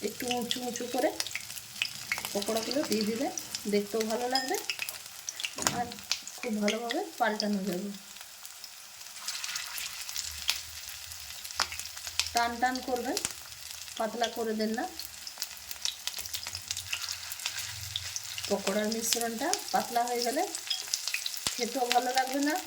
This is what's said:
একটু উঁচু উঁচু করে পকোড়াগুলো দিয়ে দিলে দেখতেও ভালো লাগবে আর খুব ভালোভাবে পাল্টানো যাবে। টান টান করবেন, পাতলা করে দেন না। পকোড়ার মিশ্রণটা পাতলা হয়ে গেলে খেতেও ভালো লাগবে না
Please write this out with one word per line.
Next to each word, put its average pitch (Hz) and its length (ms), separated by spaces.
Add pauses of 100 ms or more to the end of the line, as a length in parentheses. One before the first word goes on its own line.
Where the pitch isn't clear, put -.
একটু 220 160 (160)
উঁচু 233 180 (100)
উঁচু 240 260
করে 269 160 (1200)
পকোড়াগুলো 220 460 (100)
দিয়ে 214 200
দিলে 233 180 (460)
দেখতেও 208 280 (100)
ভালো 240 220
লাগবে 262 220 (1200)
আর 240 80 (540)
খুব 240 140 (100)
ভালোভাবে 233 380 (180)
পাল্টানো 214 400 (100)
যাবে। 190 200 (4000)
টান 240 180 (100)
টান 254 140 (120)
করবেন, 254 300 (800)
পাতলা 226 300 (100)
করে 226 220
দেন 220 200
না। 330 60 (3750)
পকোড়ার 202 460
মিশ্রণটা 233 520 (260)
পাতলা 233 360
হয়ে 240 180
গেলে 277 160 (1120)
খেতেও 247 400
ভালো 247 240
লাগবে 262 220 (100)
না 320 60 (120)